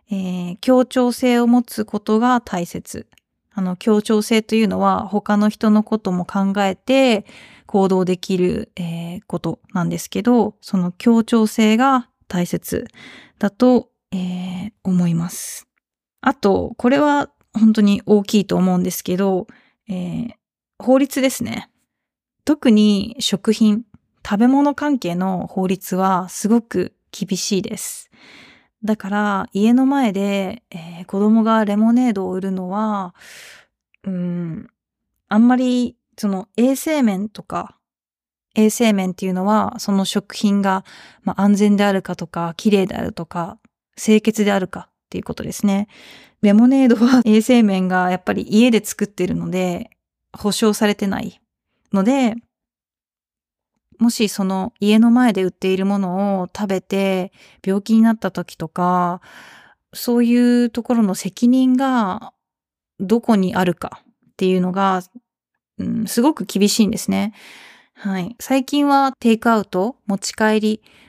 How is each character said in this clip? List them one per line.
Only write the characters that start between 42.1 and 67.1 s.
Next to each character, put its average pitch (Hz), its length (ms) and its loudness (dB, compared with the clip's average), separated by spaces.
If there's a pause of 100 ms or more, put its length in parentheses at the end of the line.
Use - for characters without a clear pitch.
と 170 100 -10
か、 170 320 -8
綺 220 140 0
麗 190 160 2
で - 80 -8
あ - 80 -6
る 170 100 -8
と 170 140 -12
か、 175 320 -10 (360)
清 214 240 4
潔 214 260 0
で 202 60 2
あ 196 60 2
る 185 100 -2
か 180 220 -16
っ - 40 -20 (160)
て - 100 -8
い - 20 -12
う - 20 -14
こ - 120 -12
と - 80 -12
で - 80 -10
す - 160 -6
ね。 202 200 0 (540)
レ 202 120 4
モ 226 140 6
ネ 269 200 4
ー - 20 6
ド 226 60 6
は 240 280 4
衛 214 180 4
生 247 200 4
面 190 260 2
が 180 220 0
や 180 80 -2
っ 180 60 -8
ぱ 202 100 -2
り - 160 -4
家 233 220 4
で 220 120 2
作 - 220 -6
っ - 20 -14
て 180 180 -6
る 180 100 -4
の 170 160 -6
で、 180 400 -6 (420)
保 - 180 -4
証 214 220 2
さ 214 140 0
れ 202 80 0
て 208 100 -6
な 196 140 -4
い - 200 -12 (540)
の 196 100 2
で、 247 320 2 (1600)
も 233 100 4
し 220 200 0
そ - 140 -6
の 190 360 -4
家 208 180 4
の 233 140 6
前 247 220 4
で 190 100 -2
売 180 60 0
っ - 20 -8
て 190 200 -4
い 185 60 0
る 190 80 -2
も 202 140 0
の 190 420 -2
を 180 60 -8
食 208 200 -8
べ 190 140 -2
て 190 500 -2 (320)
病 196 200 -2
気 220 100 0
に 226 80 6
な 226 120 4
っ 220 40 -4
た - 140 -6
時 - 240 -10
と 160 120 -10
か、 175 540 -2 (720)
そ 240 240 -2
う 240 60 4
い 240 400 4
う 240 80 0
と 240 100 -6
こ 240 140 -2
ろ 233 80 2
の 185 100 0
責 190 340 -4
任 254 300 4
が 240 560 -2 (680)
ど 208 220 0
こ 226 140 2
に 185 200 0
あ 185 80 0
る 180 120 0
か - 300 -14
っ - 320 -20
て 185 120 0
い 185 80 2
う 180 40 0
の 180 100 -2
が、 190 320 -2 (720)
う 185 60 -8
ん、 120 240 -4
す 233 160 0
ご 302 100 4
く - 120 -8
厳 202 220 0
し - 120 -2
い 208 80 4
ん 190 40 -2
で 208 60 -6
す - 140 -6